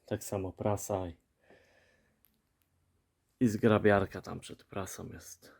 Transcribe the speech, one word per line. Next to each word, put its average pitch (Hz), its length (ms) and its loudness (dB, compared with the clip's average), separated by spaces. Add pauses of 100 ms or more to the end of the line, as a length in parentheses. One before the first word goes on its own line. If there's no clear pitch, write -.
Tak - 180 -6
samo 92 280 -6
prasa 101 560 -2
i, 85 100 -14 (2250)
i 127 80 6
zgrabiarka 101 760 4
tam 90 180 -10
przed - 240 -18
prasą - 460 -10
jest - 500 -18